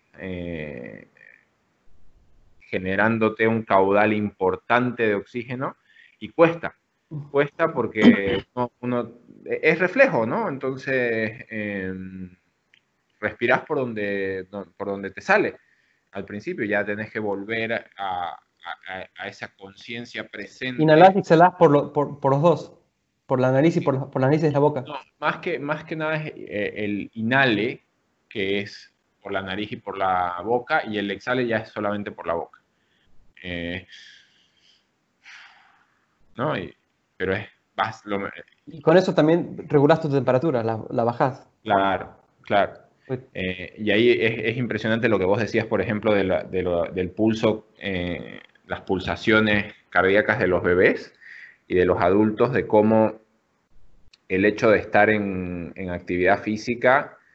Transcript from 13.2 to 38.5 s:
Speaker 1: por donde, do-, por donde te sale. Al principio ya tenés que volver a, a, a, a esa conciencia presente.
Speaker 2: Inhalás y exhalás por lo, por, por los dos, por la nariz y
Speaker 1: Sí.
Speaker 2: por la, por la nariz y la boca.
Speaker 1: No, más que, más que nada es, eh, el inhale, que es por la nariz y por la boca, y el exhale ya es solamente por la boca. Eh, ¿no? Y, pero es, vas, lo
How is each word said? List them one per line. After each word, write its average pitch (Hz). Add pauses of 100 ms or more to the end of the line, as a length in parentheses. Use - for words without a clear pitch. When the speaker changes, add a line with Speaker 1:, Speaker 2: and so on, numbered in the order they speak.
Speaker 1:
por 151
donde, 101
do-, 98
por 98
donde 98
te -
sale. 180 (560)
Al 98
principio 107
ya 101
tenés 104
que 117
volver 107
a, 107 (120)
a, 90 (480)
a, 92 (100)
a 95
esa 101
conciencia 113
presente. 127
Speaker 2:
Inhalás 160
y 202
exhalás 170
por 165
lo, 147
por, -
por 135
los 143
dos, 160 (540)
por 131
la 127
nariz 151
y -
Speaker 1:
Sí. -
Speaker 2:
por 135
la, 131
por 135
la 131
nariz 151
y 156
la 139
boca. 147
Speaker 1:
No, 147 (240)
más 160
que, 165
más 151
que 170
nada 156
es, 151
eh, 95
el 104
inhale, 117 (440)
que 98
es - (300)
por 98
la 98
nariz 98
y 95
por 98
la 90
boca, 123
y 107
el 101
exhale 123
ya 113
es 107
solamente 104
por 85
la 82
boca. - (840)
Eh, 87 (2500)
¿no? 135
Y, 90 (440)
pero 92
es, 107 (280)
vas, 107
lo 101 (480)